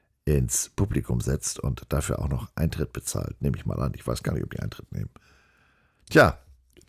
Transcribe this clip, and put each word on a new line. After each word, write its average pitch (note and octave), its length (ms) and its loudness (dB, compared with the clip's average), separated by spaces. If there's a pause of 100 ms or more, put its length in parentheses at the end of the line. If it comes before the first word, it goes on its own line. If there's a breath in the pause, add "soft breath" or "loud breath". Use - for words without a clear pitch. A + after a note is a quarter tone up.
(260 soft breath)
ins C2+ 440 2
Publikum A#1+ 500 0
setzt - 380 -2
und - 320 -4
dafür C#2 280 0
auch C#2+ 100 -2
noch B1+ 260 -4
Eintritt - 380 -2
bezahlt. - 480 -6
Nehme C#2 160 0
ich - 80 -10
mal - 160 -2
an. C2+ 140 -2
Ich - 120 -16
weiß A#1+ 160 -4
gar - 120 -2
nicht, - 100 -2
ob - 60 -8
die - 100 -8
Eintritt - 320 -10
nehmen. G1+ 180 -6 (1000 soft breath)
Tja, A2+ 280 8 (500)